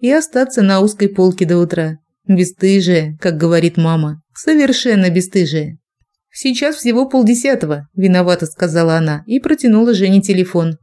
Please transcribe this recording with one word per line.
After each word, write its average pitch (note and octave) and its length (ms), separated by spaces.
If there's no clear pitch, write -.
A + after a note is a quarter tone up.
и A#3+ 100
остаться C4 520
на F#3+ 180
узкой G#3 280
полке F#3 360
до F3 140
утра. E3 400
«Бесстыжая», F3+ 920
как E3+ 160
говорит E3+ 400
мама, D#3+ 460
совершенно C4 760
бесстыжая. E3 680
«Сейчас C#4+ 420
всего A#3+ 300
полдесятого», A#3 880
виновато F3+ 520
сказала E3 500
она D#3 300
и A#3 120
протянула A#3+ 540
Жене G3 300
телефон, F3+ 600